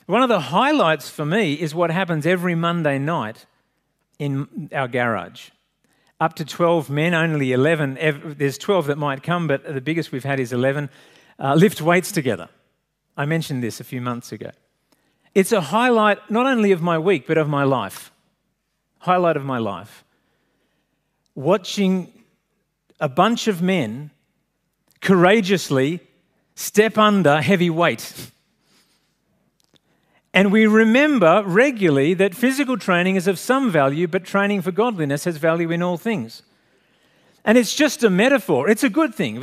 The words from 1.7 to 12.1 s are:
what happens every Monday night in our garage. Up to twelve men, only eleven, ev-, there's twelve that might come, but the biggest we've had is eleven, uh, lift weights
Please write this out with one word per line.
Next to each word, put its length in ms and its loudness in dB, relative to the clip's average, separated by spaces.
what 160 0
happens 360 -2
every 280 0
Monday 440 -2
night 480 -6
in 560 -6
our 140 -4
garage. 600 -4
Up 160 -2
to 80 -8
twelve 460 0
men, 240 0
only 380 0
eleven, 440 0
ev-, 400 -4
there's 220 -4
twelve 280 0
that 120 -2
might 240 -4
come, 240 -2
but 180 -2
the 160 -8
biggest 320 -6
we've 120 -8
had 160 -2
is 120 -4
eleven, 380 -2
uh, 160 0
lift 260 4
weights 320 0